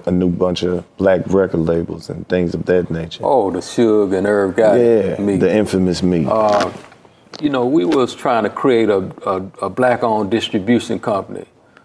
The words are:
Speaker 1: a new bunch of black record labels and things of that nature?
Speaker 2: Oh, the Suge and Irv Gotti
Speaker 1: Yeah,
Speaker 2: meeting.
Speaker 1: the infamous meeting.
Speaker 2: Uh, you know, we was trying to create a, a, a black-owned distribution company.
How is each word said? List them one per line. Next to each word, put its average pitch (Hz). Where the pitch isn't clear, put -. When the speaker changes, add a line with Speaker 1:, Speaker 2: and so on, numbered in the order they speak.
Speaker 1:
a 87
new 90
bunch 87
of 87
black 95
record 90
labels 82
and 85
things 90
of 82
that 90
nature? 82
Speaker 2:
Oh, 110
the 87
Suge 104
and 95
Irv 101
Gotti 101
Speaker 1:
Yeah, -
Speaker 2:
meeting. 101
Speaker 1:
the -
infamous 95
meeting. 90
Speaker 2:
Uh, 104
you 151
know, 127
we 160
was 143
trying 120
to 98
create 113
a, 98
a, 98
a 98
black-owned 110
distribution 110
company. 98